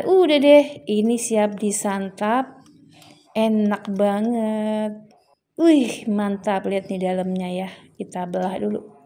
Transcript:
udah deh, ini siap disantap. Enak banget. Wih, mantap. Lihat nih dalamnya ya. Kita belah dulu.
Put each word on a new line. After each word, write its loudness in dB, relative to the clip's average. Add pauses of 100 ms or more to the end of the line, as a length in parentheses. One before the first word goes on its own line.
udah 4
deh, 6
ini 0
siap -2
disantap. -4 (720)
Enak 0
banget. -2 (560)
Wih, 2
mantap. -2
Lihat -4
nih -6
dalamnya -4
ya. -6 (300)
Kita -10
belah -4
dulu. -6 (200)